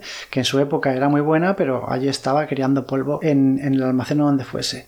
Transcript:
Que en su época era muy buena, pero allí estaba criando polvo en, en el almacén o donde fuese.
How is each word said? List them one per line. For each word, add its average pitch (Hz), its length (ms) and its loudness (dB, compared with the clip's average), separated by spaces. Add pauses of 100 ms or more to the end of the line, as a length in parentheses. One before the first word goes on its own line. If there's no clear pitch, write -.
(300)
Que - 100 -2
en 127 60 0
su 139 140 0
época 143 340 0
era 135 160 2
muy 147 120 2
buena, 160 360 2
pero 135 340 -2
allí 131 160 0
estaba 139 400 0
criando 135 400 0
polvo 135 340 -2
en, 139 400 2
en 139 120 0
el 135 100 2
almacén 131 380 0
o 147 60 2
donde 139 180 0
fuese. - 420 -8